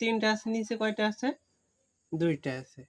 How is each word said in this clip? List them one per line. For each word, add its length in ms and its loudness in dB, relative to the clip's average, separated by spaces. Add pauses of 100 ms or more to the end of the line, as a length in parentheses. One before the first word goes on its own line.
তিনটা 320 2
আছে, 120 -6 (100)
নিচে 260 -2
কয়টা 300 0
আছে? 160 -4 (840)
দুইটা 380 0 (100)
আছে। 280 -18